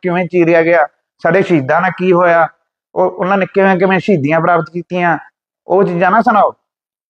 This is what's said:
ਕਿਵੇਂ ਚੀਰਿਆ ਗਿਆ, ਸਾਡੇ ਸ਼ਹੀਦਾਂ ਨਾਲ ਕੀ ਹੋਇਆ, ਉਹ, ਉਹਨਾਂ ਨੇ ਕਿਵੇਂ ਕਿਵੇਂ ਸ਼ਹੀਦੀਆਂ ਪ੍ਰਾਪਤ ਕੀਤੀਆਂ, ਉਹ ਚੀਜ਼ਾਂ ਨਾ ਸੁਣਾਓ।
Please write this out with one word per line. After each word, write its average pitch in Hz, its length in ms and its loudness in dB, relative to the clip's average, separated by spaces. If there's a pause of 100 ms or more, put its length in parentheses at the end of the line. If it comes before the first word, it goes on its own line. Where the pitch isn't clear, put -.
ਕਿਵੇਂ 180 240 -2
ਚੀਰਿਆ 165 380 0
ਗਿਆ, 165 240 2 (300)
ਸਾਡੇ 175 240 0
ਸ਼ਹੀਦਾਂ 160 400 0
ਨਾਲ 185 160 -4
ਕੀ 185 140 -2
ਹੋਇਆ, 170 360 2 (480)
ਉਹ, 180 160 0
ਉਹਨਾਂ 185 260 -4
ਨੇ 190 80 -2
ਕਿਵੇਂ 190 300 0
ਕਿਵੇਂ 185 240 0
ਸ਼ਹੀਦੀਆਂ 160 420 0
ਪ੍ਰਾਪਤ 170 320 0
ਕੀਤੀਆਂ, 175 440 -4 (500)
ਉਹ 190 160 2
ਚੀਜ਼ਾਂ 180 280 0
ਨਾ 226 100 2
ਸੁਣਾਓ। 202 320 2 (560)